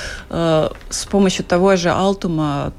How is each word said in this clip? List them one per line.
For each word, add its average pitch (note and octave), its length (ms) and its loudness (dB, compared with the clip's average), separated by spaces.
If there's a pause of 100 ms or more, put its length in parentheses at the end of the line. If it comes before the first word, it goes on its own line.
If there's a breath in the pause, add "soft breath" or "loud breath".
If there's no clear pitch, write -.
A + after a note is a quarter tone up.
(300 loud breath)
э, D#3+ 400 2 (200)
с - 160 -8
помощью G3 400 2
того F#3+ 300 4
же F3 140 0
Алтума D#3 880 -2